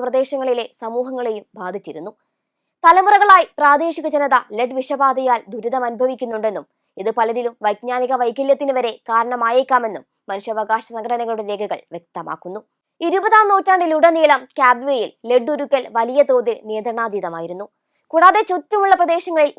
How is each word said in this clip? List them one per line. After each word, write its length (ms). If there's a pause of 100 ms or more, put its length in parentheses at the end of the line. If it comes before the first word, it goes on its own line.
പ്രദേശങ്ങളിലെ 640 (160)
സമൂഹങ്ങളെയും 600 (160)
ബാധിച്ചിരുന്നു. 520 (720)
തലമുറകളായി 640 (120)
പ്രാദേശിക 460 (100)
ജനത 200 (220)
ലെഡ് 220
വിഷബാധയാൽ 600 (140)
ദുരിതം 340
അനുഭവിക്കുന്നുണ്ടെന്നും 800 (300)
ഇത് 220
പലരിലും 460
വൈജ്ഞാനിക 560
വൈകല്യത്തിന് 580
വരെ 160 (160)
കാരണമായേക്കാമെന്നും 960 (240)
മനുഷ്യാവകാശ 640
സംഘടനകളുടെ 580
രേഖകൾ 280 (180)
വ്യക്തമാക്കുന്നു. 680 (380)
ഇരുപതാം 500
നൂറ്റാണ്ടിലുടനീളം 880 (200)
കാബ്വെയിൽ 520 (200)
ലെഡ് 240
ഉരുക്കൽ 280 (140)
വലിയ 320
തോതിൽ 280 (120)
നിയന്ത്രണാതീതമായിരുന്നു. 1000 (440)
കൂടാതെ 360
ചുറ്റുമുള്ള 500
പ്രദേശങ്ങളിൽ 600